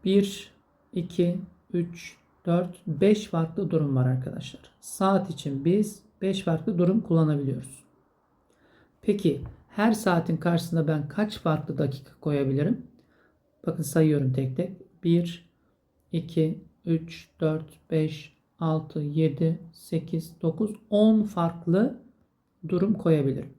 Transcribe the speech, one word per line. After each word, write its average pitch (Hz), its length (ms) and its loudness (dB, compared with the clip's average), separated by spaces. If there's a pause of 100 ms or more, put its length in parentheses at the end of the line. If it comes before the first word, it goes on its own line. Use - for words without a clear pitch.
Bir, 196 460 2 (420)
iki, 175 480 -2 (320)
üç, 175 440 -6 (300)
dört, 175 400 -2
beş 196 400 2
farklı 165 440 -4
durum 147 260 2
var 127 120 4
arkadaşlar. - 520 -4 (200)
Saat 190 500 0
için 139 340 -6
biz 208 380 2 (200)
beş 190 200 -2
farklı 170 360 -2
durum 185 220 4
kullanabiliyoruz. 151 840 0 (1200)
Peki 190 380 0 (280)
her 220 240 2
saatin 170 440 0
karşısında 165 520 0
ben 151 200 -2
kaç 208 300 -4
farklı 151 400 -2
dakika 135 420 -4
koyabilirim? 143 680 0 (800)
Bakın 165 160 -4
sayıyorum 143 500 2
tek 131 240 -2
tek. - 480 -8
Bir, 170 440 0 (640)
iki, 165 520 -2 (200)
üç, 165 440 -4 (120)
dört, 156 500 -4
beş, 156 460 -4 (240)
altı, 156 400 -2
yedi, 156 600 0 (120)
sekiz, - 680 -6
dokuz, 190 280 0 (200)
on 214 320 6
farklı 180 800 0 (680)
durum 190 260 2
koyabilirim. 143 640 2